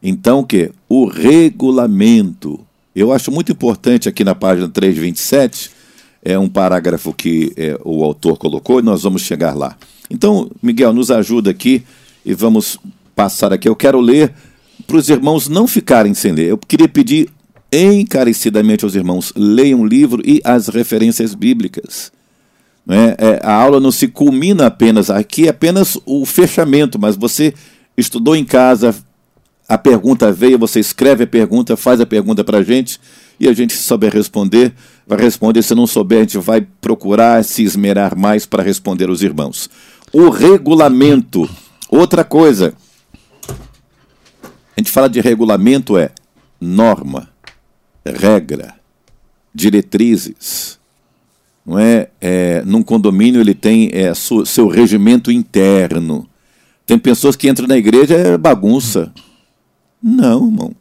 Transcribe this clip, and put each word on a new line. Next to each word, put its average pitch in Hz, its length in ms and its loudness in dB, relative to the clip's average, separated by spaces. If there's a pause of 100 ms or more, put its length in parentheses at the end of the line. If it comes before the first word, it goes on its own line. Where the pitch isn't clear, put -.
Então, 117 380 0
o 127 60 -6
quê? 90 240 0 (180)
O 127 180 2
regulamento. 113 1500 2 (340)
Eu 107 180 0
acho 131 180 -2
muito 165 220 -4
importante 117 560 -2
aqui 98 160 -4
na 95 100 0
página 92 340 -2
três 95 280 0
vinte 82 200 -6
e - 40 -12
sete, - 500 -2 (520)
é 92 160 -2
um 98 100 -2
parágrafo 90 680 -2
que, 80 420 -4
é, 78 280 -8
o 78 200 -4
autor 76 320 -2
colocou 87 440 -2
e - 20 -2
nós 101 200 0
vamos 95 200 -4
chegar 76 340 -6
lá. 69 200 -10 (340)
Então, 202 400 -2 (120)
Miguel, 117 300 0
nos 120 180 -2
ajuda 110 400 0
aqui 120 340 -2 (400)
e 101 100 -4
vamos 107 440 -2 (360)
passar 101 380 -2
aqui. 95 160 -2
Eu 110 80 0
quero 135 240 2
ler 127 320 2 (540)
para 151 100 -2
os 139 120 0
irmãos 147 400 0
não 185 180 0
ficarem 113 480 0
sem 95 180 -4
ler. 80 180 -2
Eu 107 80 -2
queria - 300 0
pedir 143 400 0 (420)
encarecidamente 117 1120 0
aos 98 100 -4
irmãos, 90 420 -4
leiam 120 460 2
o 107 40 0
livro 120 380 0
e 147 200 2
as 120 240 0
referências 113 680 -2
bíblicas. 104 760 -6 (760)
Não - 100 -10
é? 113 220 2
É, 110 240 0
a 107 100 -2
aula 135 260 2
não 135 140 2
se 127 160 -2
culmina 147 580 0
apenas, 110 440 2
aqui 107 360 -2
é 160 40 2
apenas 180 560 -2
o 139 180 -4
fechamento, 147 760 0
mas 104 180 0
você 120 360 -2 (440)
estudou 123 380 0
em 151 100 -2
casa, 120 500 2 (720)
a 110 80 0
pergunta 117 560 2
veio, 120 260 2
você 113 220 -2
escreve 127 440 0
a - 20 -8
pergunta, 117 500 0
faz 123 240 0
a 117 60 2
pergunta 104 360 -2
pra 104 200 0
gente, 120 360 -4 (400)
e - 80 0
a 127 60 4
gente, 117 220 -2
se - 80 -10
souber 107 320 0
responder, 107 580 0 (340)
vai 104 140 -4
responder. 113 420 0
Se 117 120 -2
não 120 120 2
souber, 110 320 0
a 110 40 4
gente 110 160 -2
vai 107 240 -2 (180)
procurar 113 640 0
se - 180 -4
esmerar 101 540 -2
mais 104 300 -2
pra 98 160 -4
responder 95 480 -4
os 87 120 -4
irmãos. 76 460 -6 (440)
O 165 180 6
regulamento. 143 1160 2 (420)
Outra 170 340 2
coisa, 135 480 2 (2000)
a 107 40 -6
gente 107 100 -6
fala 135 180 2
de 120 120 -2
regulamento, 113 760 0
é 78 120 0 (500)
norma, 87 680 -2 (760)
regra, 82 720 -2 (800)
diretrizes. 101 1200 -2 (840)
Não 87 140 -6
é? 113 300 2 (120)
É, 90 440 -2
num 104 180 0
condomínio 110 580 2
ele 104 140 2
tem, 110 380 0
é, 92 220 -2
su-, - 320 -4
seu 117 220 2
regimento 110 600 2
interno. 95 1000 -2 (580)
Tem 117 120 2
pessoas 127 380 0
que - 120 -2
entram 127 200 -2
na 135 80 2
igreja, 123 380 4
é 175 240 2
bagunça. 113 720 0 (920)
Não, 233 440 0
irmão. 220 340 -4